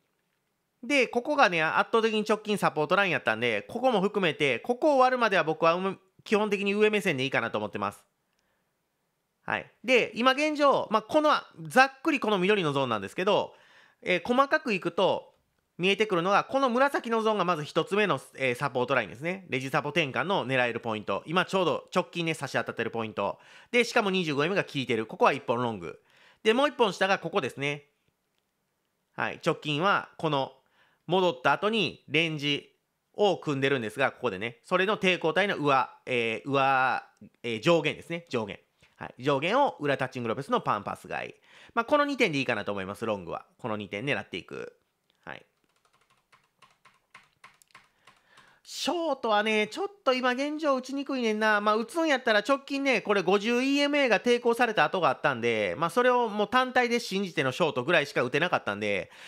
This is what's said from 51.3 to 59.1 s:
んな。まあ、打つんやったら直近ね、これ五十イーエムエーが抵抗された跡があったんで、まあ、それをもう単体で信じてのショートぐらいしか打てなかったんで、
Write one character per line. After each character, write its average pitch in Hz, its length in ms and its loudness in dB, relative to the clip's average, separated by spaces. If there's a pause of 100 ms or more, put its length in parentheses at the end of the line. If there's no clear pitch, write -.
ん 214 60 -2
な。 214 200 4
ま 208 140 2
あ、 - 20 2
打 226 100 -2
つ 330 160 -4
ん 330 60 2
や 277 100 2
っ 247 60 -4
た 233 80 2
ら 208 80 4
直 269 200 0
近 277 240 -6
ね、 254 180 2
こ 208 120 0
れ 202 80 2
五 180 160 2
十 240 240 0
イ 269 140 0
ー 285 60 2
エ 285 80 2
ム 294 80 0
エ 285 80 4
ー - 20 2
が 196 140 4
抵 240 180 4
抗 233 140 2
さ 240 120 2
れ 226 80 0
た 156 120 4
跡 185 160 -2
が 151 80 4
あ 127 40 2
っ - 80 -8
た 147 120 2
ん 117 80 -4
で、 110 360 2
ま 165 100 0
あ、 - 20 0
そ 247 140 0
れ 254 60 4
を 247 200 2
も 208 160 -2
う - 20 -6
単 254 240 0
体 247 160 2
で 233 140 0
信 196 240 -4
じ 170 100 -8
て 151 80 0
の 131 80 0
シ 151 100 -2
ョ 160 80 2
ー - 40 -4
ト 123 100 -2
ぐ 143 80 -2
ら 170 80 6
い 143 60 0
し - 80 -14
か 143 100 0
打 120 80 -4
て 143 80 2
な 175 100 0
か 139 80 0
っ - 60 -2
た 104 100 -4
ん 101 60 -6
で、 101 320 -2 (160)